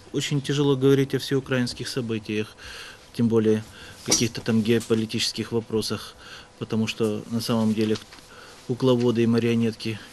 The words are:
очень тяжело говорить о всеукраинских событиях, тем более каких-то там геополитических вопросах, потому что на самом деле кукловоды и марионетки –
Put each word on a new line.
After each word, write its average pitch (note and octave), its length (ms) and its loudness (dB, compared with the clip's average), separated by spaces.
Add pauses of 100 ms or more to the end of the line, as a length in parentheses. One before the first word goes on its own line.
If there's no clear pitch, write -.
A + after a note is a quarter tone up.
(140)
очень C#3+ 280 0
тяжело C#3 340 2
говорить C3+ 400 4
о C3 40 0
всеукраинских B2+ 680 -2
событиях, A2 680 -4 (580)
тем A#2+ 140 2
более A2 360 4 (420)
каких-то B2 360 0
там A2+ 200 2
геополитических A2 920 0
вопросах, A2 640 -4 (440)
потому A2 260 -2
что G#2+ 460 -2
на A#2 100 -2
самом A2 320 2
деле G#2+ 240 0 (680)
кукловоды A#2+ 560 2
и A2+ 40 4
марионетки – A#2 720 0 (140)